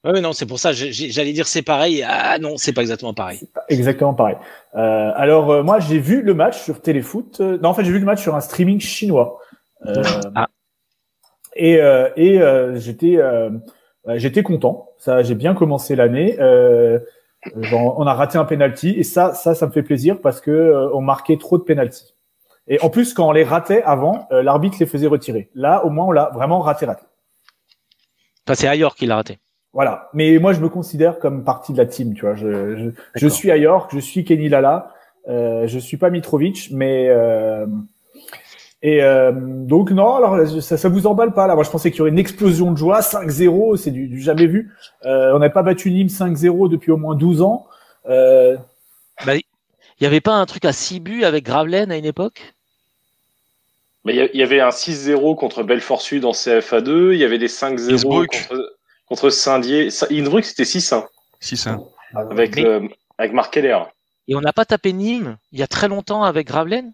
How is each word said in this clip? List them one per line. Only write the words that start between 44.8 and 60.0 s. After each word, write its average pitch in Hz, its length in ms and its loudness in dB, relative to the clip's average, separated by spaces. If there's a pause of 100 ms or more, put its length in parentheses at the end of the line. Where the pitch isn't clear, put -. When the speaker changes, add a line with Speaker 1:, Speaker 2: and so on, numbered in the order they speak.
Speaker 2:
Euh, 131 300 2
on 147 60 4
n'a 147 100 4
pas 185 140 2
battu 185 260 0
Nîmes 185 200 2
cinq 180 260 -4
zéro 175 320 2
depuis 160 240 0
au 160 40 4
moins 151 200 -4
douze 165 260 2
ans. 220 240 0 (420)
Euh, 131 480 6 (720)
Speaker 1:
Bah, 135 100 0
il - 680 -10
y - 20 2
avait 147 140 2
pas 220 120 0
un 202 140 2
truc - 180 -10
à 147 80 2
six 185 280 -8
buts 214 240 -6
avec 151 200 0
Gravelaine 165 480 -2
à 160 40 -6
une 156 80 -8
époque ? - 500 -8 (1500)
Speaker 3:
Mais 110 100 -2
il - 20 0
y 127 40 2
a, 131 140 2
il 135 60 -4
y - 20 4
avait 131 180 2
un 123 120 4
six 165 220 -8
zéro 143 420 0
contre 120 260 -6
Belfort 120 400 -2
Sud 139 220 -6
en 117 80 0
C 113 280 0
F - 120 -8
A 117 80 2
deux, 165 340 2
il 165 60 0
y 139 40 4
avait 117 140 0
des 117 80 -2
cinq 135 320 -6
zéro 120 160 0
Speaker 4:
Innsbruck. 139 540 0
Speaker 3:
contre, 127 280 -10 (300)
contre 131 240 0
Saint-Dié. 135 600 0
Sa-, - 200 -4